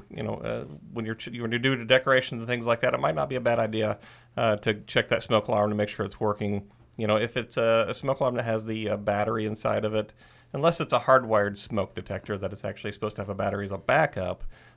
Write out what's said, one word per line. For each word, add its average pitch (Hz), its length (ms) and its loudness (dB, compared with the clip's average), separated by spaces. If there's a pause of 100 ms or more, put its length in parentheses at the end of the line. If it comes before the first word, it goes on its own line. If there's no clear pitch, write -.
You - 140 -8
know, 107 120 -4
uh, 113 280 -6 (300)
when 113 120 -6
you're 110 100 -4
ch-, - 140 -14
when 117 220 -6
you're 120 80 0
doing 127 280 0
decorations 131 540 4
and 113 60 -10
things 120 200 -2
like 117 140 4
that, 127 120 2
it 127 80 0
might 151 140 0
not 143 140 -2
be 131 60 -4
a 123 60 -2
bad 117 180 4
idea, 110 380 0 (400)
uh, 113 200 4
to 107 180 0 (100)
check - 240 0
that 107 140 2
smoke 107 260 2
alarm 104 220 2
to 104 40 -2
make 104 140 0
sure - 160 -4
it's - 160 -10
working. 104 480 -2 (280)
You 110 100 -2
know, 107 100 4
if 113 200 -2
it's 113 200 -6
a, 113 320 4
a 123 40 -2
smoke 135 260 -2
alarm 127 160 0
that 120 100 -2
has 110 200 -2
the, 110 240 -4
uh, 104 80 0
battery 104 480 0
inside 107 400 -2
of 107 80 -2
it, 107 200 -2 (400)
unless 156 280 2
it's 151 120 -4
a 123 60 6
hardwired 110 580 4
smoke 101 360 -4
detector 98 460 -6
that 95 120 -6
it's 101 140 -10
actually 101 260 -8
supposed 104 260 -6
to 104 40 -6
have 98 80 -8
a 98 60 -6
battery 98 300 -2
as 95 60 -6
a 98 60 -6
backup, 98 640 0 (340)